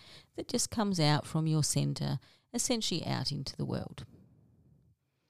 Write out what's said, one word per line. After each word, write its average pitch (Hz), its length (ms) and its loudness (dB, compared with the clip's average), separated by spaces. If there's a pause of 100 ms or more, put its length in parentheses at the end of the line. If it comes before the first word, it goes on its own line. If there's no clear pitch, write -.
(360)
that 339 120 -8
just - 220 0
comes 202 280 0
out 151 280 4
from 160 200 0
your 156 160 4
centre, 143 560 0 (360)
essentially 226 520 0
out 127 240 -2
into 139 260 -6
the 143 100 -4
world - 400 -6 (1200)